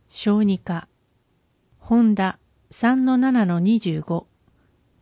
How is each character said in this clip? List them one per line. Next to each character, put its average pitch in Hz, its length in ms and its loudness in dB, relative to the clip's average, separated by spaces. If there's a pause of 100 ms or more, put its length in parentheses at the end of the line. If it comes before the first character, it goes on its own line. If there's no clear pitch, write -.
小 208 340 -2
児 196 140 0
科。 - 300 -10 (920)
本 226 380 2
田 190 240 -4 (300)
三 254 360 0
の 254 120 2
七 247 280 2
の 175 160 0
二 214 180 2
十 156 220 -6
五。 165 260 -6 (760)